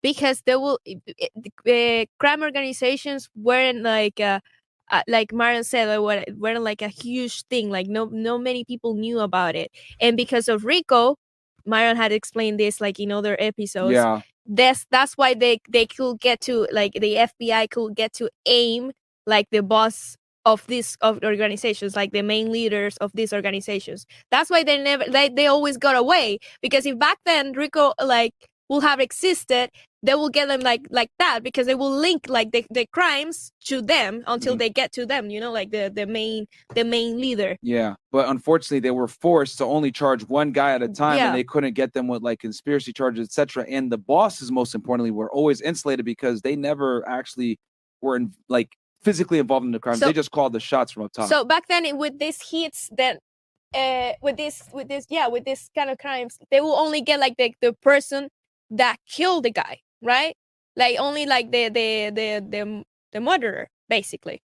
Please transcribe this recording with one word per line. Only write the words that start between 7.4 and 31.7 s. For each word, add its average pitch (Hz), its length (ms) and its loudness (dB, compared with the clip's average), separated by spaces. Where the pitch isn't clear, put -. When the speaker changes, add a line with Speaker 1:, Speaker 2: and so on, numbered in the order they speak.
Speaker 1:
thing. 233 260 -2
Like, 190 180 -4
no, 214 180 -2
no 220 320 -4
many 247 280 -4
people 233 300 -6
knew 226 240 -2
about 180 360 0
it. 165 160 -6
And 233 180 4
because 240 320 0
of 214 160 0
Rico, 262 500 4
Marion 226 300 2
had 226 160 2
explained 214 480 -2
this, 208 220 0
like, 202 180 -4
in 202 120 -4
other 202 280 -2
episodes. 202 540 -2
Speaker 2:
Yeah. - 280 4
Speaker 1:
That's, 254 460 4
that's 262 220 4
why 262 220 4
they, 233 240 4
they 226 160 4
could 247 340 -4
get 240 220 2
to, 233 300 0
like, 202 220 0
the 208 240 0
F 233 220 4
B 226 140 -2
I 220 140 2
could 220 280 -6
get 220 200 -2
to - 140 -4
aim, 240 460 2
like, 208 260 2
the 214 120 2
boss 220 540 0
of 220 240 4
these, 240 320 -4
of 220 240 2
organizations, 208 720 -2
like, 202 160 -2
the 202 120 -2
main 220 280 -2
leaders 208 460 -2
of 202 160 -4
these 220 180 -2
organizations. 196 720 -6
That's 302 180 2
why 339 160 4
they 285 180 2
never, 277 260 0
they, 269 200 4
they 285 180 4
always 285 300 2
got 269 180 4
away. 247 440 2
Because 269 240 2
if 262 140 -4
back 302 260 2
then 285 280 0
Rico, 285 400 2
like, 233 300 2
will 285 140 2
have 285 180 4
existed, 254 680 0
they 269 100 4
will 294 140 2
get 277 200 0
them 269 100 0
like, 247 300 2
like 240 200 0
that, 285 240 2
because 254 220 -2
they 262 100 2